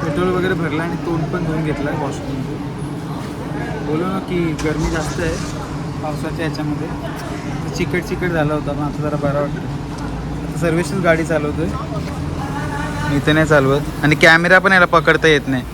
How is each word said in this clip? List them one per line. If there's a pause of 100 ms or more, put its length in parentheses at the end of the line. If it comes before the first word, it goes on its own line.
पेट्रोल
वगैरे
भरलं
आणि
तोंड
पण
धुवून
घेतलं
वॉशरूममध्ये. (1300)
बोललो
ना
की (100)
गरमी
जास्त
आहे (360)
पावसाच्या
ह्याच्यामध्ये, (840)
तर
चिकट
चिकट
झाला
होता,
पण
आता
जरा
बरा
वाटतं.
आता
सर्व्हिसच
गाडी
चालवतोय, (1400)
मी
इथे
नाही
चालवत. (220)
आणि
कॅमेरा
पण
याला
पकडता
येत
नाही (100)